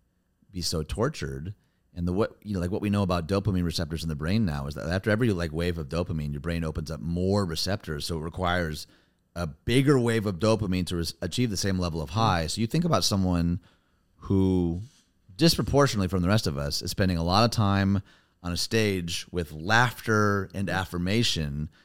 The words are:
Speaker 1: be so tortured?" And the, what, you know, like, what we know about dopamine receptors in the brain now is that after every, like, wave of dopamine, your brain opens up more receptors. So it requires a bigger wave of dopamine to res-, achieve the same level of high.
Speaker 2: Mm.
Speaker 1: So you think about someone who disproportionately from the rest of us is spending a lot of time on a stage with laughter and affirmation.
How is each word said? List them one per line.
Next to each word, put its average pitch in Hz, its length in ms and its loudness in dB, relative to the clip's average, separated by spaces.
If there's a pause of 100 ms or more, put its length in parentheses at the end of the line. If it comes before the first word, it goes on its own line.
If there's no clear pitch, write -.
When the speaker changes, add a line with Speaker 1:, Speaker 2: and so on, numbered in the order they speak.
(520)
Speaker 1:
be 90 100 -8
so 82 220 -2
tortured?" 87 680 -4 (400)
And 87 140 -4
the, 87 60 2
what, 101 300 0
you 104 100 -6
know, 95 60 -2
like, 87 120 0
what 95 100 -4
we 104 100 0
know 101 100 2
about 87 260 0
dopamine 98 380 2
receptors 80 380 -4
in 80 60 -4
the 78 60 -4
brain 90 300 0
now 71 220 -2
is 71 80 -8
that 64 120 -8
after 95 220 -2
every, 110 240 4
like, 85 180 -2
wave 85 280 0
of 73 100 -8
dopamine, 78 420 -2
your 71 100 -6
brain 85 220 -2
opens 80 280 -4
up 78 80 -8
more 90 460 0
receptors. 80 600 -4
So 85 120 -4
it 78 40 -6
requires 85 640 -2 (500)
a 85 120 -4
bigger 131 520 2
wave 113 280 2
of 95 120 -2
dopamine 95 480 2
to 92 100 -4
res-, 82 260 -4
achieve 117 260 -2
the 95 80 -4
same 95 220 0
level 85 220 -2
of 76 100 -8
high. 95 340 2
Speaker 2:
Mm. 82 60 -4
Speaker 1:
So 104 100 -4
you 113 60 0
think 165 180 0
about 127 180 2
someone 90 560 2 (580)
who 92 640 2 (540)
disproportionately 135 720 2
from 92 140 0
the 87 60 2
rest 107 200 2
of 71 100 -2
us 71 240 -4
is - 100 -6
spending 92 260 0
a 82 60 -2
lot 92 220 4
of 117 60 2
time 98 500 2 (420)
on 87 80 -6
a 85 60 -4
stage 95 720 0
with 82 200 -4
laughter 104 1000 2
and 95 160 -4
affirmation. 87 1000 -2 (160)